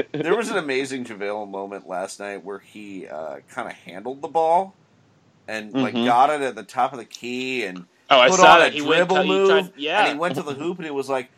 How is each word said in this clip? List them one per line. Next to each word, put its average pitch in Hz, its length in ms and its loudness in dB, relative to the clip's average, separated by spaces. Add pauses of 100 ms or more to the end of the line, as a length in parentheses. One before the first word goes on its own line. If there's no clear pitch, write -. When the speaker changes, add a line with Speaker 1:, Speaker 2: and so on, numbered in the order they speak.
Speaker 1:
<laughs> - 120 -6
Speaker 2:
there 156 240 0
was 226 140 -4
an 208 80 -2
amazing 131 480 -4
JaVale 104 420 -8
moment 98 400 -10
last 92 320 -8
night 101 240 -12
where 98 140 -12
he, 101 500 -16
uh, 76 280 -12 (160)
kinda 110 200 -10
handled 110 500 -16
the 160 60 -12
ball 165 460 -2 (760)
and, 107 240 -10
like, 123 220 -2
Speaker 1:
Mm-hmm. 117 100 0
Speaker 2:
got 123 260 4
it 147 120 -2
at 123 120 -4
the 110 80 -12
top 131 300 -2
of 131 80 -14
the 107 40 -14
key 123 600 -6
and 90 220 -10 (240)
Speaker 3:
Oh, 135 100 8
I 123 80 8
Speaker 2:
put 185 120 6
Speaker 3:
saw 165 140 10
Speaker 2:
on 170 60 10
Speaker 3:
that. 147 80 6
Speaker 2:
a - 60 -2
Speaker 3:
He 147 80 -4
went 165 260 2
Speaker 2:
dribble 190 80 2
Speaker 3:
to, 143 60 4
he 143 60 0
Speaker 2:
move, 196 200 4
Speaker 3:
tried, 160 300 2
yeah. 156 260 -2
Speaker 2:
and 139 80 0
he 143 60 -8
went 170 160 -2
to 156 80 -6
the 147 100 -8
hoop 160 240 -6
and 170 100 -12
it 151 60 -8
was 135 160 -6
like, 131 300 -4